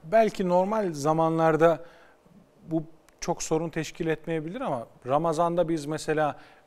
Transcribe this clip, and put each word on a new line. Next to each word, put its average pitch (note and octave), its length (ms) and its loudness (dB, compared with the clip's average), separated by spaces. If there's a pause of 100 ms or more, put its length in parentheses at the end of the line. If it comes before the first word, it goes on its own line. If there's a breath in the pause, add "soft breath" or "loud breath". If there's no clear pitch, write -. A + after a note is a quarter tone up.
belki G3 460 2
normal F#3+ 440 0
zamanlarda D#3+ 920 2 (840 loud breath)
bu - 160 -4 (360)
çok - 240 -4
sorun D#3+ 260 -2
teşkil D#3+ 380 -6
etmeyebilir D#3+ 540 -4
ama C#3+ 260 -4 (200)
Ramazan'da E3 600 2
biz D#3+ 160 -4
mesela D3+ 540 -2 (280 loud breath)